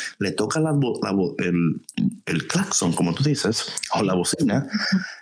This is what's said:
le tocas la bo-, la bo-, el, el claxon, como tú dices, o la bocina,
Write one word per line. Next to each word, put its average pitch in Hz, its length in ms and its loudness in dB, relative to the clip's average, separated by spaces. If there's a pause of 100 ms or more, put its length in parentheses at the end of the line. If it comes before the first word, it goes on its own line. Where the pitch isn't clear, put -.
(200)
le 101 120 0
tocas 110 320 0
la 156 80 2
bo-, 131 320 2
la 101 80 0
bo-, 95 280 2
el, 87 420 2 (460)
el 82 200 -2
claxon, - 460 0
como 87 200 0
tú 139 120 0
dices, 131 400 0 (300)
o 117 80 0
la 95 100 2
bocina, 110 560 0 (520)